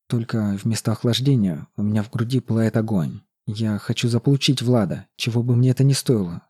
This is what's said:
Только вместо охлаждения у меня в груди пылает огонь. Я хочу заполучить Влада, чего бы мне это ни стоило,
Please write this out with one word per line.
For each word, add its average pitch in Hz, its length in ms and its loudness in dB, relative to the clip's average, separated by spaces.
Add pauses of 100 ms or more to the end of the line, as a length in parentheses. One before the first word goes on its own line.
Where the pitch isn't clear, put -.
Только 110 560 -2
вместо 113 300 -2
охлаждения 113 720 0 (120)
у 104 40 -4
меня 107 200 0
в 107 80 -8
груди 120 300 -2
пылает 110 360 0
огонь. 107 460 -2 (240)
Я 107 320 -4
хочу 120 300 -2
заполучить 131 520 2
Влада, 110 460 0 (100)
чего 117 260 -2
бы 123 140 2
мне 127 140 4
это 131 120 2
ни 135 120 4
стоило, 101 560 0